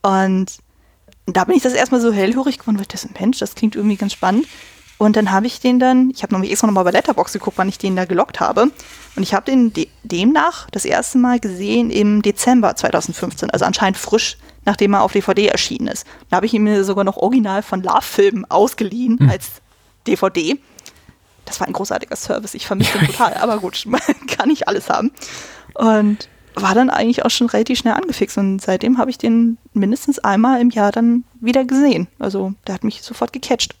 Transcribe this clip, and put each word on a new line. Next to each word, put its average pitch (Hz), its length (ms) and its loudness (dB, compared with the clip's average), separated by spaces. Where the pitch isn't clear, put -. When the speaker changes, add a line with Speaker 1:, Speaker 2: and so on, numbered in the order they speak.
Speaker 1:
Und 190 560 0
da 185 180 0
bin 370 120 2
ich 269 60 4
das 254 100 0
erstmal 254 280 2
so 233 120 2
hellhörig 254 460 0
geworden, 214 180 -2
weil 196 60 -4
ich - 60 -8
dachte, - 200 -12
"Mensch, 214 200 0
das - 160 -6
klingt 214 200 -2
irgendwie 208 220 0
ganz 202 160 -4
spannend." 202 340 0
Und 214 200 2
dann 202 160 2
habe 196 140 2
ich - 120 -6
den 254 220 2
dann, 254 340 4
ich - 80 -10
habe 196 100 -4
nämlich 190 200 -2
extra - 160 2
nochmal 196 160 2
bei 175 80 2
Letterboxd - 400 0
geguckt, - 260 -6
wann 190 100 0
ich - 100 -8
den 190 180 -2
da 185 80 -2
gelockt 180 340 -2
habe. 240 320 0
Und 196 60 -4
ich 190 120 -2
habe 196 100 -2
den 247 280 2
de-, 156 160 -4
demnach 285 680 0
das - 140 -6
erste - 340 0
Mal 247 220 2
gesehen 208 500 -2
im 208 320 2
Dezember 220 540 2
zweitausendfünfzehn, - 760 -4
also - 140 0
anscheinend 196 320 0
frisch, - 420 -2
nachdem 202 280 2
er 196 80 4
auf 190 100 0
D 202 80 2
V 196 140 0
D 202 120 2
erschienen - 420 -2
ist. - 180 -10
Da 180 60 2
habe 185 100 0
ich 226 80 0
ihn 214 80 2
mir 208 220 2
sogar 196 180 -2
noch 190 140 -2
original 208 460 0
von 190 200 -6
Love-Filmen 196 680 0
ausgeliehen 220 680 0
Speaker 2:
Hm. 139 120 6
Speaker 1:
als - 180 -6
D 151 100 0
V 190 120 0
D. 175 320 -2
Das - 140 -12
war 185 80 -4
ein 185 80 -8
großartiger - 420 -8
Service, - 380 -8
ich - 120 -14
vermisse 208 300 -2
den 156 120 2
Speaker 2:
Ja. - 40 -2
Speaker 1:
total, 226 220 0
aber 220 240 -2
gut, - 240 -6
<laughs> - 40 -12
man 254 140 -2
kann - 200 -2
nicht - 200 0
alles - 200 -4
haben. - 220 0
Und 214 540 2
war 196 220 0
dann 254 120 4
eigentlich - 360 0
auch 233 60 2
schon 233 180 0
relativ 226 320 0
schnell 226 140 0
angefixt 302 440 -2
und 196 240 0
seitdem 214 340 2
habe 254 140 0
ich - 80 -8
den 233 400 2
mindestens 214 480 0
einmal 226 400 2
im 240 100 4
Jahr 202 220 2
dann 233 320 2
wieder 247 240 2
gesehen. 262 420 2
Also 196 340 -4
der 190 80 -6
hat - 80 -8
mich - 180 -6
sofort - 300 -6
gecatcht. - 480 -4